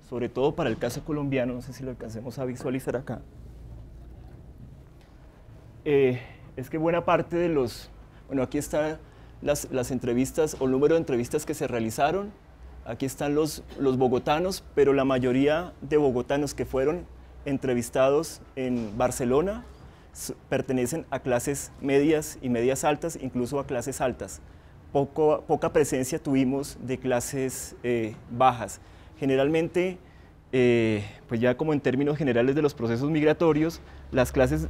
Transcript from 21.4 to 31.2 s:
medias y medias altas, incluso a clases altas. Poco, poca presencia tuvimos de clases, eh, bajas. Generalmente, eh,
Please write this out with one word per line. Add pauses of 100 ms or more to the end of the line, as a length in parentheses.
medias
y
medias
altas,
incluso
a
clases
altas. (500)
Poco,
poca
presencia
tuvimos
de
clases,
eh, (160)
bajas. (400)
Generalmente, (560)
eh, (260)